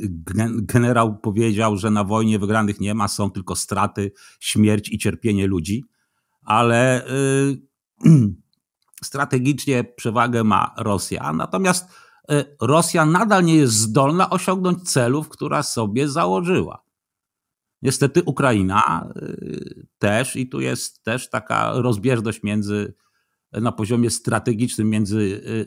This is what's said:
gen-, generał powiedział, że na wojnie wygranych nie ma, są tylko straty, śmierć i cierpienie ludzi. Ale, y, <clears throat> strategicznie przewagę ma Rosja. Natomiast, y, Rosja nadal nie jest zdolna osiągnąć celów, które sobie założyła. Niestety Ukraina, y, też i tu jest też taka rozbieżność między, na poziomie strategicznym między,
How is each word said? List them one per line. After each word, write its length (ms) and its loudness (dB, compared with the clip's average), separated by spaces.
gen-, 640 -4
generał 520 2
powiedział, 580 0
że 140 -2
na 140 2
wojnie 340 0
wygranych 420 0
nie 140 -2
ma, 140 -2
są 220 -4
tylko 260 -8
straty, 560 -4
śmierć 480 2
i 100 -6
cierpienie 480 -2
ludzi. 380 -2
Ale, 640 2
y, 520 0
<clears throat> 300 6
strategicznie 800 -2
przewagę 600 0
ma 320 2
Rosja. 560 -4
Natomiast, 580 -2
y, 300 -2
Rosja 460 2
nadal 380 4
nie 120 6
jest 180 4
zdolna 560 2
osiągnąć 600 -2
celów, 380 0
które 340 -4
sobie 460 -2
założyła. 760 -2
Niestety 400 2
Ukraina, 920 0
y, 720 -10
też 380 0
i 120 -4
tu 120 -8
jest 420 -6
też 280 -6
taka 440 -2
rozbieżność 680 0
między, 520 -2
na 200 -2
poziomie 380 0
strategicznym 800 -2
między, 520 -2